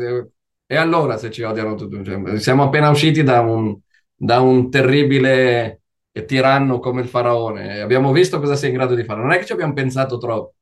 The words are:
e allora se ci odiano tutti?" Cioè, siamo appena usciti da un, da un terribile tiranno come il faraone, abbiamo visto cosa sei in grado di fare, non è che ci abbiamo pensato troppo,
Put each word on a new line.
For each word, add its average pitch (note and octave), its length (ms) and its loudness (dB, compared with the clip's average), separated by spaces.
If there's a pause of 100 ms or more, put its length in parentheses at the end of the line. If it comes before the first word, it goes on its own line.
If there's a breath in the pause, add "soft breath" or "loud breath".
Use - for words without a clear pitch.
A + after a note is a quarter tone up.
(640)
e C3 100 -6
allora D#3+ 420 0
se A2 140 -10
ci A#2 120 -10
odiano A2 320 -4
tutti?" G#2 280 -10
Cioè, F#2+ 360 -6
siamo C3 240 2
appena D3+ 260 2
usciti D3+ 340 2
da B2+ 180 4
un, A2+ 380 0 (340)
da A#2 280 0
un B2+ 280 4
terribile C3 1080 2 (480)
tiranno C3+ 540 2
come B2+ 220 -4
il A#2+ 60 -6
faraone, A2+ 720 -4
abbiamo B2+ 320 2
visto F3 280 2
cosa C#3+ 160 -2
sei C3+ 160 -2
in B2 40 -2
grado B2 200 0
di A2+ 100 -2
fare, A2 160 -6
non C3+ 100 0
è F#3 80 2
che G#3 60 -8
ci - 80 -8
abbiamo E3 200 -4
pensato C3 440 -4
troppo, A2+ 440 -8